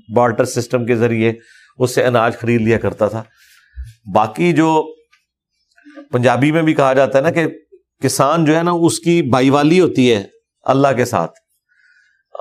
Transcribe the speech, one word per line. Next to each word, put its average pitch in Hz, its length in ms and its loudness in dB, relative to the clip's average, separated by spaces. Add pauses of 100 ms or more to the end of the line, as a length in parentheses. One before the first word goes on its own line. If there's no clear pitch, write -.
(160)
بارٹر 120 280 2
سسٹم 120 420 -4
کے 120 100 0
ذریعے 113 360 0 (460)
اس 127 160 -2
سے 123 100 0
اناج 120 340 0
خرید 117 220 -2
لیا 110 180 0
کرتا 101 300 -2
تھا۔ 110 140 -8 (920)
باقی 113 380 0
جو 160 420 0 (1160)
پنجابی 123 400 2
میں 165 100 0
بھی 156 120 0
کہا 135 180 2
جاتا 131 260 2
ہے 135 40 2
نا 160 80 0
کہ 165 160 -2 (560)
کسان 147 420 0
جو 156 120 4
ہے 165 60 0
نا 175 80 -2
اس 170 300 0
کی 170 220 0
بائی 131 280 2
والی 147 300 2
ہوتی 127 340 2
ہے 98 120 -4 (360)
اللہ 139 340 2
کے 120 80 -2
ساتھ، 98 280 -4 (1080)